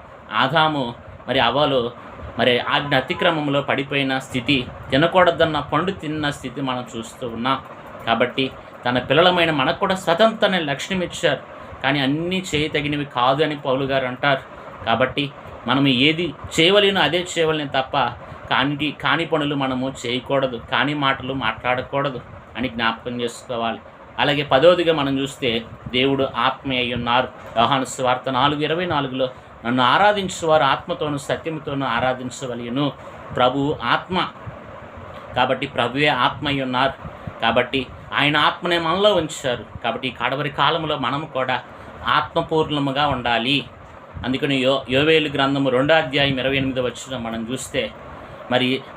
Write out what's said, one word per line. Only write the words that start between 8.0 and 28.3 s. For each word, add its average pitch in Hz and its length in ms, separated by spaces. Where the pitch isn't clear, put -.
కాబట్టి 123 440
తన 123 120
పిల్లలమైన 165 520
మనకు 151 280
కూడా 190 160
స్వతంత్ర 214 520
అనే 185 140
లక్షణం 156 420
ఇచ్చారు. 165 380
కానీ 139 180
అన్నీ 170 440
చేయతగినవి 147 500
కాదు 139 400
అని 151 120
పౌలు 139 280
గారు 135 220
అంటారు. 135 340
కాబట్టి 127 460
మనం 139 220
ఏది 151 460
చేయవలెనో 196 400
అదే 165 260
చేయవలెను 156 320
తప్ప - 140
కాని, 139 500
కాని 147 260
పనులు 151 280
మనము 131 400
చేయకూడదు, 127 540
కాని 135 240
మాటలు 135 380
మాట్లాడకూడదు 127 880
అని 123 120
జ్ఞాపకం 117 520
చేసుకోవాలి. 117 580
అలాగే 143 240
పదవదిగా 165 520
మనం 139 240
చూస్తే 123 460
దేవుడు 135 440
ఆత్మ 131 360
అయి 123 220
ఉన్నారు. 120 340
యోహాను 127 280
సువార్త 127 480